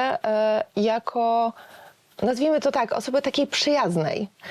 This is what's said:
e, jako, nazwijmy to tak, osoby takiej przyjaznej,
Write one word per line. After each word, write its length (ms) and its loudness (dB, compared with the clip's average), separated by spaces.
e, 400 0
jako, 760 0
nazwijmy 380 2
to 120 2
tak, 200 -2
osoby 300 0
takiej 240 0
przyjaznej, 800 0